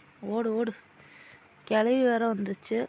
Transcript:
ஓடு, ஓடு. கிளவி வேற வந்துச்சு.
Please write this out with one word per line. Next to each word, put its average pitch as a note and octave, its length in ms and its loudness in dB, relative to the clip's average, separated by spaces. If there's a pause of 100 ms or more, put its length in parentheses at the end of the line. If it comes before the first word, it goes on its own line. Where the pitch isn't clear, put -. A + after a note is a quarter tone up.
(340)
ஓடு, A3+ 240 0
ஓடு. A3+ 140 -2 (960)
கிளவி A3+ 400 4
வேற A#3 140 2 (100)
வந்துச்சு. G3+ 460 -4 (100)